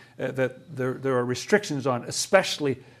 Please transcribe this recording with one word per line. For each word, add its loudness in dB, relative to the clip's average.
uh, -4
that -4
there, -2
there 0
are 2
restrictions 0
on, 0
especially. 2